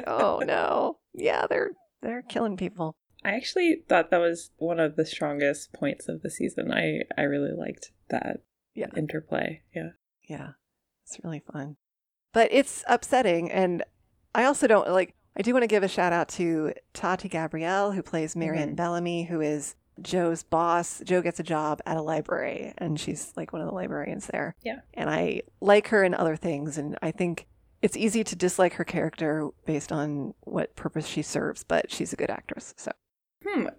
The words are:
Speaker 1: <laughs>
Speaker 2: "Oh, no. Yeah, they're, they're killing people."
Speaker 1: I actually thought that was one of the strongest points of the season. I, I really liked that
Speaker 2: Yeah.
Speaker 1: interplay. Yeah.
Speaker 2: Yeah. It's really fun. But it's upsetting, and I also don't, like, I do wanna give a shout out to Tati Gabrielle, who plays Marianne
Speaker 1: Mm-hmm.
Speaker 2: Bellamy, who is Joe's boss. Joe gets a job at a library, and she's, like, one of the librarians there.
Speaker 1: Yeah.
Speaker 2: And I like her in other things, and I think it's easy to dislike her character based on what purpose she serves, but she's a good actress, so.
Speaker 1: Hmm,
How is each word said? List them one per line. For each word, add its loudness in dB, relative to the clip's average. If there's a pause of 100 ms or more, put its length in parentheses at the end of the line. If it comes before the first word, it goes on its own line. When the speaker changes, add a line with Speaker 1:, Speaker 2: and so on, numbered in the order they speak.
Speaker 1:
<laughs> -12
Speaker 2:
"Oh, 2
no. 2 (140)
Yeah, 0
they're, 0 (300)
they're -4
killing -2
people." -4 (300)
Speaker 1:
I 0
actually 2
thought 6
that 6
was 0
one 0
of 2
the 2
strongest -2
points -4
of -6
the -6
season. -4
I, -2 (160)
I 2
really 0
liked -10 (180)
that -4 (340)
Speaker 2:
Yeah. -6
Speaker 1:
interplay. -4 (120)
Yeah. -8 (400)
Speaker 2:
Yeah. -12 (540)
It's -18
really -8
fun. -10 (560)
But 8
it's 4
upsetting, 4
and 2 (500)
I 4
also 4
don't, 8
like, 2 (220)
I 0
do 2
wanna 4
give 4
a 6
shout 2
out 2
to 0 (200)
Tati -2
Gabrielle, 0
who -2
plays -4
Marianne 0
Speaker 1:
Mm-hmm. -6
Speaker 2:
Bellamy, -2
who -4
is -2 (260)
Joe's 0
boss. 2
Joe 4
gets -2
a -6
job -2
at -2
a -2
library, -4
and -2
she's, -8
like, -8
one -6
of -6
the -6
librarians -6
there. -6
Speaker 1:
Yeah. -8 (140)
Speaker 2:
And -4
I -2 (200)
like 6
her 6
in 4
other 0
things, -4
and -6
I -2
think -4 (340)
it's 2
easy 2
to -6
dislike 2
her -4
character -2 (160)
based -4
on -4
what -4
purpose -4
she -4
serves, -4
but 0
she's -6
a -8
good -2
actress, -10
so. -8 (560)
Speaker 1:
Hmm, 0 (100)